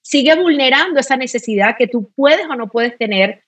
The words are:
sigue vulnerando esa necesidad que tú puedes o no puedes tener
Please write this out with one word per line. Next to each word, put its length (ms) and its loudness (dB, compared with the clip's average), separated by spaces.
sigue 360 2
vulnerando 640 2
esa 180 -2
necesidad 580 -2
que 100 2
tú 300 -6
puedes 300 2
o 100 -8
no 120 -8
puedes 280 -2
tener 520 -2